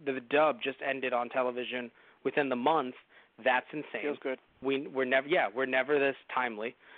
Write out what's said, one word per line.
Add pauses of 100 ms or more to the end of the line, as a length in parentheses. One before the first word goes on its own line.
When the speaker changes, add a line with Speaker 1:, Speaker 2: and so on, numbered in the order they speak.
Speaker 1:
the,
the
dub
just
ended
on
television (340)
within
the
month, (440)
that's
insane.
Speaker 2:
Feels
good. (220)
Speaker 1:
We,
we're
never,
yeah,
we're
never
this (160)
timely. (220)